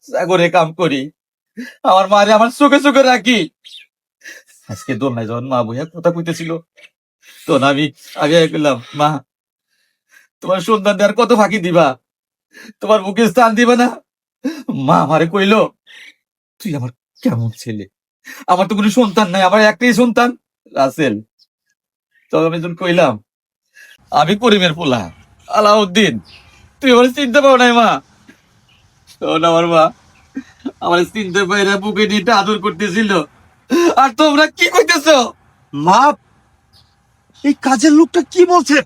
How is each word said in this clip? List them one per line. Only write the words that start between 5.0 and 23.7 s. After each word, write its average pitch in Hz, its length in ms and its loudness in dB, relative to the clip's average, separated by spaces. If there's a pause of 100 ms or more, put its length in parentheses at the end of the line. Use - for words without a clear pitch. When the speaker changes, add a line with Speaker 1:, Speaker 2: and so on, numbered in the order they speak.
Speaker 1:
দোলনায় 117 280 -6
যখন 120 220 -8
মা 123 160 -2
বইয়া 120 180 -8 (100)
কথা 170 200 -2
কইতেছিল, 165 360 -8 (960)
তখন 139 260 0
আমি, 143 140 -2 (360)
আমি 151 120 0 (200)
বললাম, 147 240 -2 (220)
"মা, 147 100 0 (1300)
তোমার 185 180 -2
সন্তান 208 360 0
দেওয়ার 202 220 2
কত 233 200 2
ফাঁকি 202 260 0
দিবা, 165 220 2 (920)
তোমার 214 260 0
বুকে 202 260 -2
স্থান 226 180 2 (100)
দিবে 240 220 2
না?" 247 60 2 (1000)
মা 175 180 2
আমারে 156 280 0
কইল, 196 200 0 (1040)
"তুই 190 200 -8
আমার 123 120 -8 (320)
কেমন 117 260 -2 (120)
ছেলে, 104 240 -10 (680)
আমার 180 160 0
তো 202 80 -6
কোনো 208 140 0 (100)
সন্তান 214 340 2
নাই, 196 160 0
আমার 208 100 2 (120)
একটাই 240 300 0
সন্তান 240 280 0 (420)
রাসেল।" 135 440 -2 (1160)
তখন 160 160 0
আমি 170 140 -6
যখন 175 180 -10
কইলাম, 175 320 0 (960)